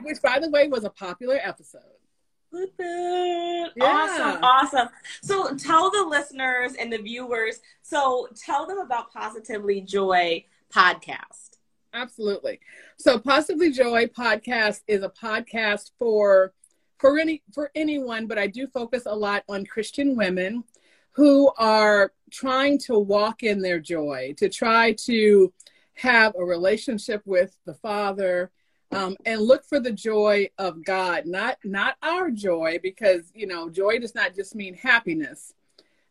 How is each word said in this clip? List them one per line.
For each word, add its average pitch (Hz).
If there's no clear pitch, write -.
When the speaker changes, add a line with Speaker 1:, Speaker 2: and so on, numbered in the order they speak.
Speaker 1:
which, 302
by 254
the 320
way, 294
was 247
a 196
popular 247
episode. 165
Speaker 2:
Whoop, 370
whoop. 349
Speaker 1:
Yeah. 240
Speaker 2:
Awesome, 285
awesome. 262
So 381
tell 330
the 392
listeners 262
and 233
the 214
viewers, 233
so 262
tell 311
them 392
about 233
Positively 214
Joy 185
podcast. -
Speaker 1:
Absolutely. 220
So 254
Positively 302
Joy 233
podcast 226
is 202
a 185
podcast 220
for, 202
for 277
any, 320
for 285
anyone, 262
but 220
I 202
do 233
focus 240
a 208
lot 202
on 196
Christian 262
women 190
who 277
are 214
trying 269
to 226
walk 208
in 208
their 175
joy, 147
to 202
try 226
to 208
have 226
a 180
relationship 208
with 190
the 160
Father, 196
um, 196
and 220
look 240
for 285
the 247
joy 208
of 165
God, 185
not, 196
not 202
our 349
joy, 170
because, 185
you 214
know, 170
joy 196
does 233
not 190
just 190
mean 190
happiness. 180